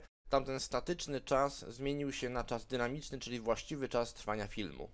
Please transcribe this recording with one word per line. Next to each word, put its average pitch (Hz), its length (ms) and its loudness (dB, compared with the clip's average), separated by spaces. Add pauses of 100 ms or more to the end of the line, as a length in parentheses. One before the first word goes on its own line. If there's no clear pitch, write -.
(300)
tamten 135 300 2
statyczny 135 640 -2
czas 139 380 2
zmienił 139 520 -2
się 127 180 -2
na 123 140 -2
czas 113 220 -4
dynamiczny, 127 540 2
czyli 120 200 -4
właściwy 117 500 2
czas 120 240 4
trwania 107 340 0
filmu. 78 460 -4